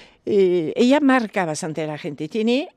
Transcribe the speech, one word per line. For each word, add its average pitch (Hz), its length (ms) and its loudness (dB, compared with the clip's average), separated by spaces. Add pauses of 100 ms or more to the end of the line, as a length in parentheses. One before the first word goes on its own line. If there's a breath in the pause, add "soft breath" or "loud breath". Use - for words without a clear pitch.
(240 loud breath)
eh, 180 500 2
ella 254 260 4
marca 254 440 0
bastante 156 380 -6
a 156 40 -4
la 151 120 -8
gente, 151 300 -10
tiene 240 480 -2